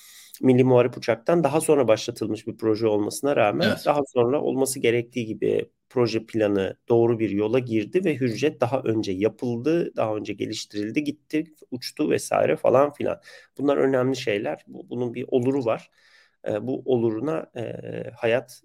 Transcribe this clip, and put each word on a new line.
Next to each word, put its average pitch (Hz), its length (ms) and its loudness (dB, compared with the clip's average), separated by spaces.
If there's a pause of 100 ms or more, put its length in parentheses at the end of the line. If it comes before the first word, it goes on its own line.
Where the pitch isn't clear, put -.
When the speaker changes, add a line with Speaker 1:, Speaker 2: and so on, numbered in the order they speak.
(400)
Speaker 1:
Milli 127 240 6
Muharip 127 340 4
Uçak'tan 160 460 0
daha 143 160 2
sonra 143 280 2
başlatılmış 110 580 -2
bir 110 100 -8
proje 110 300 0
olmasına 104 500 0
rağmen 107 320 2
Speaker 2:
Evet. - 180 -2
Speaker 1:
daha 147 200 2
sonra 123 360 0
olması 131 380 -2
gerektiği 117 460 0
gibi 104 440 -2 (180)
proje 113 380 0
planı 101 500 0 (120)
doğru 117 300 4
bir 107 120 0
yola 107 280 0
girdi 117 460 -2
ve 143 160 -2
Hürjet 131 400 -2
daha 127 200 0
önce 110 320 -2
yapıldı, 120 840 -2
daha 110 200 -2
önce 107 160 -8
geliştirildi, 110 720 -6
gitti, 151 400 -6 (260)
uçtu 143 400 -4
vesaire 113 460 0
falan 139 360 4
filan. 101 280 -6 (380)
Bunlar 139 180 0
önemli 135 400 2
şeyler. 117 500 -4
Bu, - 240 -16
bunun 123 240 -6
bir 123 140 -8
oluru 131 360 0
var. 113 260 -2 (580)
E, 107 180 -4
bu 131 180 -4
oluruna, 120 640 0 (100)
e, 117 160 -8 (440)
hayat, 117 480 -2